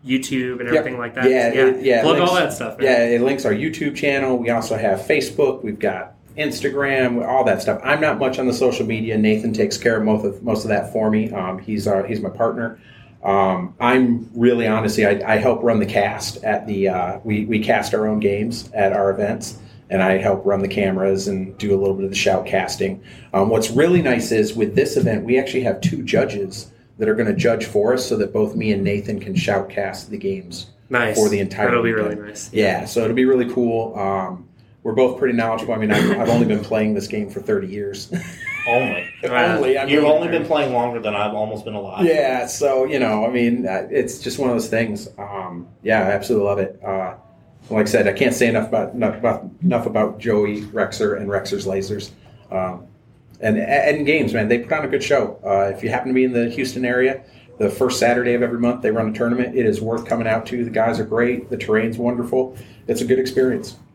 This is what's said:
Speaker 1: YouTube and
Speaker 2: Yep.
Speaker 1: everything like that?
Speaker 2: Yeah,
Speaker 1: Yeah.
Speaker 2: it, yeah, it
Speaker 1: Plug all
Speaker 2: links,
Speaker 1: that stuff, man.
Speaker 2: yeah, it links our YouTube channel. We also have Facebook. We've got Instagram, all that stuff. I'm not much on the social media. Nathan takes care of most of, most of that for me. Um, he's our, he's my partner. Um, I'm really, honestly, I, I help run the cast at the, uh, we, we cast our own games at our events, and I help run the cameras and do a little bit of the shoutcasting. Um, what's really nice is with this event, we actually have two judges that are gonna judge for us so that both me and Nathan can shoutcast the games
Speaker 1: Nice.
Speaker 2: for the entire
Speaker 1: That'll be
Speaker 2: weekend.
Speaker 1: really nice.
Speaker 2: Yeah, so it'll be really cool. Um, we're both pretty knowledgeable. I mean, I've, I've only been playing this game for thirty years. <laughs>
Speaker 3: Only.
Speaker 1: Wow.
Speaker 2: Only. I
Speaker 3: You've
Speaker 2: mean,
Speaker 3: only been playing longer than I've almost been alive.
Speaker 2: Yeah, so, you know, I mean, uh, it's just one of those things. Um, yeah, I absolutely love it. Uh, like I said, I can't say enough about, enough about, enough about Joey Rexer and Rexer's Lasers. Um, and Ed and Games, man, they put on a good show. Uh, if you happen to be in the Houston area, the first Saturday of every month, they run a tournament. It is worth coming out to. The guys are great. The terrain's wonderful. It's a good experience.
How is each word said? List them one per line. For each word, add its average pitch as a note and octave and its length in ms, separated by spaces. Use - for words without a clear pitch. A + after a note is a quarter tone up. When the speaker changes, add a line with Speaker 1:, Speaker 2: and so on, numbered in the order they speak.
Speaker 1:
YouTube B2+ 560
and A#2+ 100
Speaker 2:
Yep. D#3 80
Speaker 1:
everything B2+ 200
like A#2 160
that? B2+ 140
Speaker 2:
Yeah, B2 240
Speaker 1:
Yeah. C3 140
Speaker 2:
it, B2+ 180
yeah, B2 140
it A2+ 60
Speaker 1:
Plug D#3+ 160
all F3+ 140
Speaker 2:
links, D3 60
Speaker 1:
that C3+ 140
stuff, A2+ 240
man. C3 80
Speaker 2:
yeah, A#2+ 180
it A#2 40
links C3+ 240
our A2+ 80
YouTube D3 420
channel. C3+ 440
We A#2 100
also A2+ 300
have G2+ 220
Facebook. C#3 640
We've G#2+ 160
got F#2 360
Instagram, C3+ 880
all B2+ 180
that G2+ 160
stuff. - 240
I'm D3 160
not D3+ 180
much B2+ 200
on B2+ 80
the B2 80
social A#2+ 320
media. A2 320
Nathan G#2+ 340
takes G#2 240
care A2+ 220
of G#2+ 60
most G#2+ 200
of, G2 180
most A2 220
of A2 60
that G#2 220
for G#2+ 180
me. G#2+ 220
Um, F#2+ 260
he's G#2 280
our, G2 200
he's G#2+ 160
my F#2+ 80
partner. A2+ 480
Um, F#2+ 580
I'm B2 540
really, A#2 320
honestly, G#2+ 380
I, G2+ 300
I - 40
help A#2 240
run A2+ 180
the F#2+ 60
cast G#2 580
at G#2 220
the, G2 220
uh, F#2 360
we, G#2+ 200
we A2 140
cast G#2+ 340
our G#2+ 140
own G#2+ 140
games G#2 520
at G2+ 200
our G2 180
events, G#2 480
and F#2+ 120
I F#2+ 160
help G2 280
run G2 160
the G2 60
cameras G2 600
and F#2+ 300
do G#2 160
a F#2+ 40
little G2 160
bit G2 100
of F#2+ 60
the G2 60
shoutcasting. F#2+ 840
Um, G2 160
what's A2 200
really D#3+ 320
nice B2 280
is G#2+ 240
with G#2 220
this C#3+ 200
event, A2+ 280
we B2 140
actually B2+ 240
have - 180
two - 220
judges - 680
that G#2+ 100
are G#2+ 60
gonna G#2+ 200
judge A2+ 300
for G#2 280
us B2+ 140
so A#2 100
that G2+ 160
both G#2+ 220
me A2 180
and G2 120
Nathan G2+ 360
can F#2+ 140
shoutcast F#2+ 760
the G#2 60
games F#2 540
Speaker 1:
Nice. A2+ 280
Speaker 2:
for G#2+ 120
the G2+ 120
entire G#2+ 260
Speaker 1:
That'll A#2+ 160
be A2+ 100
Speaker 2:
weekend. G#2 260
Speaker 1:
really G#2 120
nice. - 220
Speaker 2:
Yeah, G2 320
so - 180
it'll A#2 140
be B2+ 80
really B2+ 280
cool. A2+ 460
Um, F#2+ 460
we're A2+ 100
both B2+ 240
pretty B2+ 180
knowledgeable. A2+ 380
I - 40
mean, G#2+ 120
I've, G#2 280
I've A2+ 100
only A#2 180
been G#2 180
playing G#2+ 300
this G2 140
game G#2 200
for G2 120
thirty G2 260
years. G2+ 500
<laughs> - 60
Speaker 3:
Only. B2+ 400
Speaker 1:
Wow. A#2+ 320
Speaker 2:
Only. C3 220
I C3+ 80
Speaker 3:
You've D3 160
Speaker 2:
mean, D3 100
Speaker 3:
only E3 160
been E3 160
playing D3 300
longer A#2+ 260
than G#2 140
I've G#2+ 180
almost G#2+ 320
been A2+ 100
alive. G2+ 300
Speaker 2:
Yeah, C3+ 420
so, C3 380
you C#3+ 140
know, G#2+ 260
I A#2 60
mean, B2 360
uh, F#2 240
it's B2 280
just A#2+ 200
one C3 120
of A#2+ 60
those - 120
things. A2 480
Um, F#2 520
yeah, G#2+ 180
I F#2+ 100
absolutely G2+ 360
love G2+ 120
it. F#2+ 260
Uh, F#2+ 300
like G#2+ 160
I - 20
said, G#2+ 180
I G2 60
can't A#2+ 220
say A#2+ 120
enough A2 220
about, A2 240
enough A2+ 240
about, G#2+ 320
enough A#2+ 240
about G#2+ 320
Joey G#2 460
Rexer G#2 540
and G2 120
Rexer's F#2+ 360
Lasers. F#2+ 440
Um, F#2 360
and G#2+ 160
Ed C#3+ 380
and D3 100
Games, C#3+ 300
man, G#2+ 140
they A#2+ 100
put - 140
on D3+ 120
a C3+ 40
good C3+ 140
show. A2+ 400
Uh, G2 320
if - 80
you A#2 60
happen B2 200
to B2+ 60
be B2+ 100
in B2+ 80
the A#2 180
Houston B2+ 340
area, B2 380
the G2+ 140
first B2+ 280
Saturday A#2+ 360
of A#2+ 80
every A#2 160
month, A#2+ 240
they A2 80
run A2 180
a G#2+ 60
tournament. A#2+ 420
It B2 80
is G#2+ 160
worth A2+ 240
coming A#2 240
out A2 180
to. B2 160
The A2+ 80
guys A2+ 300
are G#2+ 60
great. A#2+ 420
The A#2 80
terrain's A2 400
wonderful. B2 580
It's A#2 140
a B2 60
good B2+ 120
experience. B2+ 580